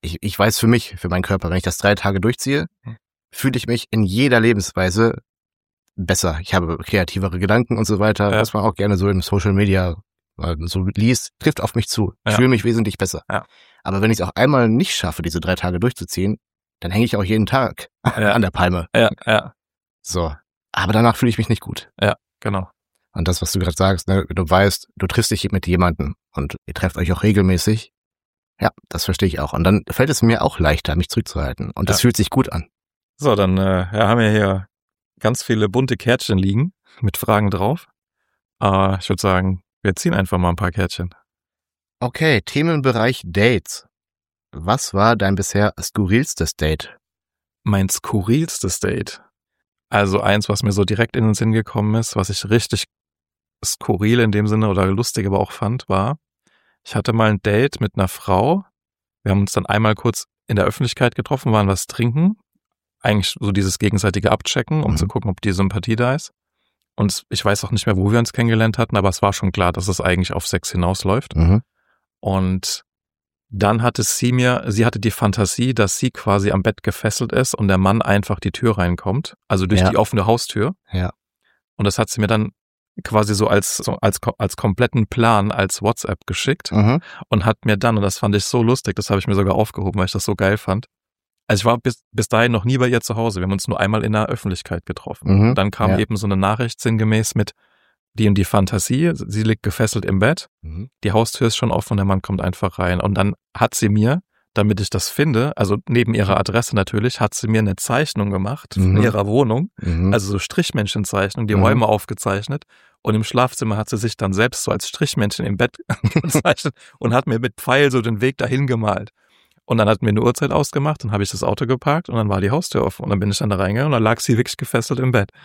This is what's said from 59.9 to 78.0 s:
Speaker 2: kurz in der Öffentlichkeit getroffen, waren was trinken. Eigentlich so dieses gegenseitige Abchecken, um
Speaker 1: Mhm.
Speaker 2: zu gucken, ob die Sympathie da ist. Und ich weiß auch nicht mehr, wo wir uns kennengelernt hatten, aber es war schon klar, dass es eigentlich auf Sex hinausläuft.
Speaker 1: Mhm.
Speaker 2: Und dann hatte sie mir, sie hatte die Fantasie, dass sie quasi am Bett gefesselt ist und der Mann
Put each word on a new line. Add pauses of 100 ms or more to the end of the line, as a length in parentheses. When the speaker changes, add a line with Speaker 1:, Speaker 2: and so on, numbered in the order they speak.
Speaker 2:
kurz (220)
in
der
Öffentlichkeit
getroffen,
waren
was
trinken. (640)
Eigentlich
so
dieses
gegenseitige
Abchecken,
um
Speaker 1:
Mhm.
Speaker 2:
zu
gucken,
ob
die
Sympathie
da
ist. (640)
Und
ich
weiß
auch
nicht
mehr,
wo
wir
uns
kennengelernt
hatten,
aber
es
war
schon
klar,
dass
es
eigentlich
auf
Sex
hinausläuft.
Speaker 1:
Mhm. (580)
Speaker 2:
Und (640)
dann
hatte
sie
mir,
sie
hatte
die
Fantasie,
dass
sie
quasi
am
Bett
gefesselt
ist
und
der
Mann